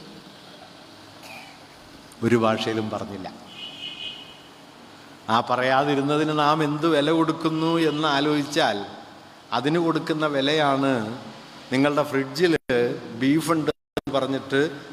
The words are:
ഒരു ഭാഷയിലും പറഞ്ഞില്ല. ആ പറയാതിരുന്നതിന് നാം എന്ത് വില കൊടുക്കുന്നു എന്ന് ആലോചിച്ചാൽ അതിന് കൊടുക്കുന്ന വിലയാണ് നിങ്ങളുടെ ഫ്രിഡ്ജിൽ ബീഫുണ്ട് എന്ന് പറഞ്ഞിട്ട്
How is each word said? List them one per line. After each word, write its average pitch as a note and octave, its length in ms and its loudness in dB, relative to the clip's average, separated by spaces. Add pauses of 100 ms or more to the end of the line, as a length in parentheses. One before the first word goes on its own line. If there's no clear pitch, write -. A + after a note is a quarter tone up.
(2250)
ഒരു A#2 200 6
ഭാഷയിലും A2 500 0
പറഞ്ഞില്ല. G2 320 -8 (2000)
ആ - 20 6 (120)
പറയാതിരുന്നതിന് C#3 840 2 (100)
നാം D3+ 140 4 (100)
എന്ത് D3+ 280 0
വില C#3+ 140 4 (100)
കൊടുക്കുന്നു D#3+ 520 0 (200)
എന്ന് D3+ 160 0 (100)
ആലോചിച്ചാൽ C#3+ 600 2 (800)
അതിന് D3 280 2
കൊടുക്കുന്ന D#3 400 0 (100)
വിലയാണ് C#3 560 2 (800)
നിങ്ങളുടെ C#3+ 380 4
ഫ്രിഡ്ജിൽ C3+ 440 0 (680)
ബീഫുണ്ട് D3+ 500 2
എന്ന് - 440 -8
പറഞ്ഞിട്ട് C3+ 440 -2 (340)